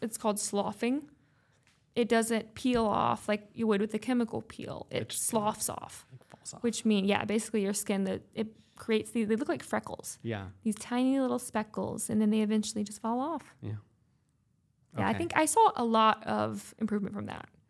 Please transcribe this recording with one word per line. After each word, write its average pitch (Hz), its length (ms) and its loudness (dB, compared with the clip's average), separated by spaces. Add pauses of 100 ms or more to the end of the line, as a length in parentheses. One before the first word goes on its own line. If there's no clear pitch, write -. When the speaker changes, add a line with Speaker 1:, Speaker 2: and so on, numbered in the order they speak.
Speaker 1:
it's 226 160 -6
called 208 200 0
sloughing. 233 680 -2 (840)
It 240 140 2
doesn't 226 460 2
peel 240 300 2
off 156 440 2
like - 260 -2
you 226 140 -2
would 202 120 4
with 214 120 0
the 220 60 -2
chemical 240 440 0
peel. - 480 -10
It - 120 -2
Speaker 2:
It - 80 -6
just - 160 -2
Speaker 1:
sloughs 214 440 0
off. - 420 -10
Speaker 2:
It - 160 -20
falls - 240 -16
off. - 100 -10
Speaker 1:
Which 226 220 0
mean, 208 220 6
yeah, 202 180 4
basically 214 380 0
your 196 100 0
skin, 196 320 0
that 190 180 -2 (120)
it 220 140 -4 (280)
creates 220 340 0
these, 226 160 0
they 214 80 2
look 254 140 0
like 330 160 -2
freckles. - 580 -6
Speaker 2:
Yeah. 104 240 -4 (160)
Speaker 1:
These 214 140 0
tiny 254 420 2
little 247 220 0
speckles, - 720 -4
and 214 100 2
then 214 100 4
they 220 120 4
eventually 214 420 0
just 208 180 -10
fall 226 160 0
off. 294 240 -4 (180)
Speaker 2:
Yeah. 107 120 -6 (1200)
Speaker 1:
Yeah, 98 100 0
I 202 40 2
Speaker 2:
Okay. 220 80 0
Speaker 1:
think 339 180 -2
I 311 100 4
saw 440 280 6
a 247 100 0
lot 220 420 4
of 214 520 -4
improvement 208 360 -2
from 110 120 -8
that. - 220 -12 (220)